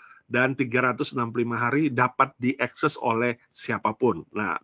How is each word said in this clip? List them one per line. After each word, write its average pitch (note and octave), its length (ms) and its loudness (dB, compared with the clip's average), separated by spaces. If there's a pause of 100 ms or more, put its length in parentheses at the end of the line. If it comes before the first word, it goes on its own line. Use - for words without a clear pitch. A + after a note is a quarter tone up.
(300)
dan B2+ 240 2
tiga B2+ 400 2
ratus C3+ 240 -4
enam A#2 160 -2
puluh A#2+ 160 0
lima A#2 160 -2
hari C#3 240 2
dapat B2+ 480 0
diakses B2 640 0
oleh A#2+ 480 0
siapapun. G#2+ 720 -2 (160)
Nah, G2+ 260 -2